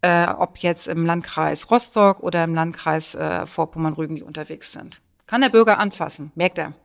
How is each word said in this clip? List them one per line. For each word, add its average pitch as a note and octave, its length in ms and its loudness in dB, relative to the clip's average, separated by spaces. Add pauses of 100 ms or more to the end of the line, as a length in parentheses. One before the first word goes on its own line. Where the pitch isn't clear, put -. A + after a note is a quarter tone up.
äh, F3 260 4
ob - 320 -2
jetzt E3+ 280 -2
im E3 180 -2
Landkreis E3 640 -2
Rostock G#3 520 4
oder E3+ 240 0
im E3 100 -2
Landkreis, D#3+ 600 -4
äh, D#3+ 300 -4
Vorpommern-Rügen D#3+ 720 -4
die - 80 -12
unterwegs D#3 480 -10
sind. - 300 -16 (260)
Kann A#3+ 140 2
der C4+ 80 4
Bürger A3+ 280 6
anfassen, D#3+ 580 -4
merkt F3+ 220 0
er. D3 160 -8 (120)